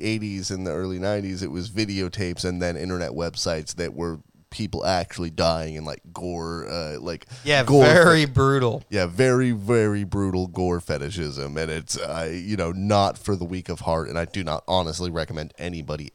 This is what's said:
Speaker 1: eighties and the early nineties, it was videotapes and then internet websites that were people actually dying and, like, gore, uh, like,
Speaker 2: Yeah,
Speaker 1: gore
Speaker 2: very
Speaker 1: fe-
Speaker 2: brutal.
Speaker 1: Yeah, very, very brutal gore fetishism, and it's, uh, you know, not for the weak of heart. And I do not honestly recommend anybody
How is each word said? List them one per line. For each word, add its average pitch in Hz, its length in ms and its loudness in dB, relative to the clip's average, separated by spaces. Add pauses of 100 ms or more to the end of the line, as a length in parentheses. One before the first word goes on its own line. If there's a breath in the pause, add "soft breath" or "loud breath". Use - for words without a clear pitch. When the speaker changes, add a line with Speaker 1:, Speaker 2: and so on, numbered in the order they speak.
Speaker 1:
eighties 104 480 -4
and 92 160 -4
the 82 40 -4
early 92 280 -4
nineties, 98 420 -4
it 87 80 -6
was 90 220 -6
videotapes 95 720 -4
and 90 160 -2
then 87 160 -2
internet 87 360 -4
websites 82 640 -4
that 80 180 -6
were 82 240 -6 (320)
people 98 340 -6
actually 90 460 -2
dying 80 460 0
and, 78 100 -10
like, 73 120 -10 (140)
gore, 85 560 -8
uh, 78 300 -6
like, 80 260 -10 (180 loud breath)
Speaker 2:
Yeah, 143 200 4
Speaker 1:
gore 135 220 10
Speaker 2:
very 160 420 8
Speaker 1:
fe- 135 60 -6
Speaker 2:
brutal. 131 540 4
Speaker 1:
Yeah, 92 200 2
very, 127 420 4
very 104 540 2
brutal 95 420 0
gore 87 340 0
fetishism, 71 800 -6
and 80 140 -4
it's, 78 260 -6
uh, 82 340 -6
you 92 240 -6
know, 85 160 -2
not 98 460 2
for 104 180 -2
the 87 100 -6
weak 90 220 -8
of 85 120 -6
heart. 80 300 -2
And 82 100 -4
I 85 60 -2
do 95 180 -8
not 78 240 -4
honestly 90 420 -2
recommend 78 480 -6
anybody 78 580 -8